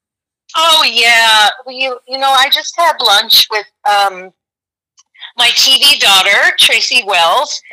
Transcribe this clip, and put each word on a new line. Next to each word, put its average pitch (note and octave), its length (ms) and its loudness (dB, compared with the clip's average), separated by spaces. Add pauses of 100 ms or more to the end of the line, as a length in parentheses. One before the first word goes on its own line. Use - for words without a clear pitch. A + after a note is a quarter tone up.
(540)
Oh, D#4+ 320 0
yeah. A3+ 600 2 (180)
Well, C4 100 -14
you, B3+ 300 -6
you C4 120 -10
know, C4+ 140 0
I C4 180 2
just D4+ 280 -4
had E4 220 0
lunch G#3+ 500 0
with, G#3 180 -6 (220)
um, F#3+ 440 -2 (1040)
my A#3 180 0
T - 220 2
V - 220 0
daughter, G#3+ 600 2
Tracy A#3 460 0
Wells, F#3+ 560 0 (120)